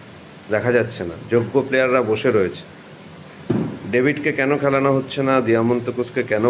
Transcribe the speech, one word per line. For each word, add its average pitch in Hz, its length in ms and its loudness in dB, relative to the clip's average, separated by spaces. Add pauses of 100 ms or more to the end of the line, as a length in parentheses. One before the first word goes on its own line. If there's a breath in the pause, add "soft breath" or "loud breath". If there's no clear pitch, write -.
(500)
দেখা 107 220 0
যাচ্ছে 113 320 0
না। 82 100 -8 (160)
যোগ্য 117 240 2 (140)
প্লেয়াররা 131 340 2
বসে 110 280 0
রয়েছে। 95 320 0 (1300)
ডেভিডকে 143 420 0
কেন 139 260 0
খেলানো 139 380 2
হচ্ছে 135 260 -4
না, 131 180 2
দিয়ামন্তকুসকে 117 840 0
কেন 107 280 0